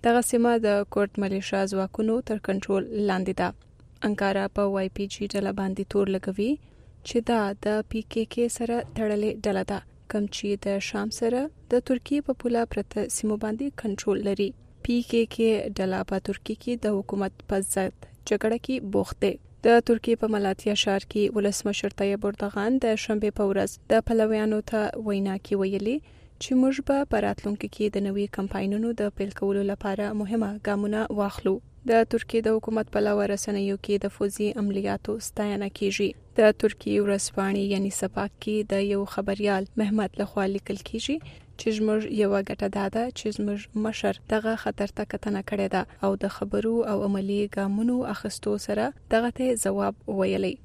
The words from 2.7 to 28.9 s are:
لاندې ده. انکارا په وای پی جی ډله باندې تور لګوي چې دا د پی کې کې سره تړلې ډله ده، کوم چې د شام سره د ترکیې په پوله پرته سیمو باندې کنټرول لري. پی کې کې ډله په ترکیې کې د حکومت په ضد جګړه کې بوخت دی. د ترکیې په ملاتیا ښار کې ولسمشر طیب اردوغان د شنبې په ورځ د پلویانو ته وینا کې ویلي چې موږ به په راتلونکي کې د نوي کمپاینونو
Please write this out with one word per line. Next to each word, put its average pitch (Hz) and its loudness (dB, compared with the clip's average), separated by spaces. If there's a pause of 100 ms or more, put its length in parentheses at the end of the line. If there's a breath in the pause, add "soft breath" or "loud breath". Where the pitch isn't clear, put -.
لاندې 185 0 (100)
ده. 180 2 (640)
انکارا 196 0
په 202 2
وای 190 -2
پی 202 -4
جی - -6 (100)
ډله 196 0
باندې 196 -2 (120)
تور 196 2
لګوي 202 -2 (560 soft breath)
چې 233 0
دا 226 4 (220)
د 214 2 (140)
پی 220 -2
کې 226 -4
کې 240 2 (100)
سره 233 -2 (200)
تړلې 214 0 (140)
ډله 190 2
ده، 196 -2 (340)
کوم 208 0 (100)
چې 202 -4 (160)
د 196 0
شام 208 -4
سره 240 2 (320)
د 247 4
ترکیې 285 0
په 262 0
پوله 233 0 (120)
پرته 202 -4 (100)
سیمو 214 0
باندې 220 -4
کنټرول 202 0
لري. 202 0 (400)
پی 240 2 (100)
کې 233 4 (100)
کې 220 2
ډله 190 0 (100)
په 190 0
ترکیې 214 -6
کې 240 -2 (100)
د 208 0
حکومت 196 -4 (120)
په 196 2 (100)
ضد 190 -2 (340)
جګړه 220 2
کې 262 -2 (220)
بوخت - -2
دی. 196 2 (320)
د 233 10
ترکیې 226 2
په 220 0
ملاتیا 202 0
ښار 196 0
کې 208 2
ولسمشر 202 -2
طیب 202 0
اردوغان 208 0
د 220 2
شنبې 214 0 (100)
په 202 4
ورځ 196 0 (240)
د 226 4
پلویانو 214 2 (140)
ته 214 2 (220)
وینا 196 0 (100)
کې - -2 (100)
ویلي 196 0 (440 soft breath)
چې - -4 (100)
موږ 269 2
به 277 2
په 208 2
راتلونکي 208 -4
کې 208 -2
د 196 0
نوي 202 -2 (100)
کمپاینونو 202 -2